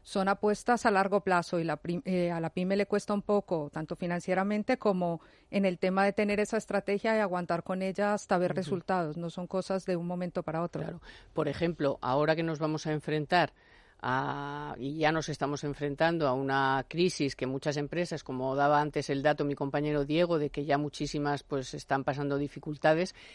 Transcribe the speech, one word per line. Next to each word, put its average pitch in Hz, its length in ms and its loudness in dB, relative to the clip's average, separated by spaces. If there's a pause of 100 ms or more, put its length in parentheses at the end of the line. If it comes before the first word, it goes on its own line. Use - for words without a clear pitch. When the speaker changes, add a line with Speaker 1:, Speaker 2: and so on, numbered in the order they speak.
Speaker 1:
son 190 240 0
apuestas 208 580 2
a 220 60 6
largo 196 320 4
plazo 180 340 2
y 165 60 0
la 156 140 -2
prim-, 175 260 -4
eh, 180 260 0
a 170 80 -2
la 165 120 -4
pyme 185 260 0
le 202 100 2
cuesta 208 280 0
un 202 80 -2
poco, 175 500 0
tanto 160 240 -6
financieramente 190 800 0
como 180 420 0 (300)
en 202 140 2
el 185 160 2
tema 190 240 4
de 202 80 4
tener 208 260 0
esa 208 180 0
estrategia 202 600 0
y - 20 2
aguantar 180 460 -2
con 185 180 -4
ella 202 320 0
hasta 196 240 0
ver 180 140 2
Speaker 2:
Ujú. 147 60 -2
Speaker 1:
resultados. 175 580 -2
No 170 120 -6
son 180 200 -8
cosas 190 380 -4
de 180 100 0
un 170 100 -4
momento 180 380 -4
para 165 180 -4
otro. 160 200 -6
Speaker 2:
Claro. 165 180 -8 (320)
Por 151 160 -2
ejemplo, 151 520 0
ahora 151 360 2
que 165 80 -2
nos 160 160 -2
vamos 156 260 -2
a 156 60 0
enfrentar 151 600 0 (480)
a, 143 800 -4
y 151 200 -6
ya 156 120 4
nos 160 180 0
estamos 147 360 -2
enfrentando 147 640 0
a 127 60 4
una 135 540 2
crisis 156 460 0
que 127 120 -4
muchas 139 300 -2
empresas, 156 460 -4
como 131 320 -4
daba 143 260 6
antes 147 300 -2
el 139 140 0
dato 147 200 4
mi 143 120 -2
compañero 147 480 0
Diego, 165 340 2
de 147 120 -2
que 143 140 -6
ya 143 140 2
muchísimas, 147 640 -2
pues, 135 320 -6
están 139 300 -2
pasando 143 340 -2
dificultades, 156 760 0 (200)